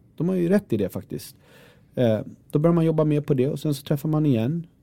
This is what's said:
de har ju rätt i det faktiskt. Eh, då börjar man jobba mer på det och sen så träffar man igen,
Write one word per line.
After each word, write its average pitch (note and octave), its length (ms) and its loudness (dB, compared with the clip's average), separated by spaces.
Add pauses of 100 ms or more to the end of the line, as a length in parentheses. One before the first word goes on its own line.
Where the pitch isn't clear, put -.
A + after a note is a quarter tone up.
(160)
de E3 120 -2
har F#3+ 80 0
ju F3 120 0
rätt G3+ 240 0
i A2+ 40 2
det F#2+ 120 0
faktiskt. - 480 -10 (580)
Eh, A2+ 260 2 (300)
då D3 80 0
börjar E3 160 4
man E3 100 2
jobba D#3 200 2
mer D3+ 160 2
på D3 140 0
det B2+ 140 2
och D3+ 120 -6
sen D3+ 140 -2
så C#3 80 -10
träffar D3+ 260 -4
man D#3 180 2
igen, C#3 400 0 (160)